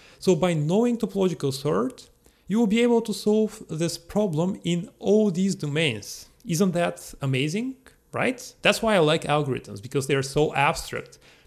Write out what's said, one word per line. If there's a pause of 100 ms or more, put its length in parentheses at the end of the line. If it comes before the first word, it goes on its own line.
(200)
So
by
knowing
topological
sort, (380)
you
will
be
able
to
solve
this
problem
in (100)
all
these
domains. (180)
Isn't
that
amazing, (360)
right? (220)
That's
why
I
like
algorithms,
because
they
are
so
abstract, (300)